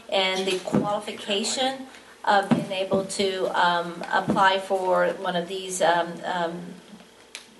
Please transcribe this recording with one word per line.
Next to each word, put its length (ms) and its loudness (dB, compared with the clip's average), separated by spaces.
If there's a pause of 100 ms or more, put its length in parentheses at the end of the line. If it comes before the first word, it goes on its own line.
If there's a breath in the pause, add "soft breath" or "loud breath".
and 400 0
the 120 0
qualification 1300 -2 (360 loud breath)
of 260 4
being 220 2
able 320 0
to, 440 -2 (120)
um, 440 0 (100)
apply 460 4
for 480 2 (120)
one 160 -2
of 140 -2
these, 320 -6
um, 320 4 (100)
um, 380 -2 (1000)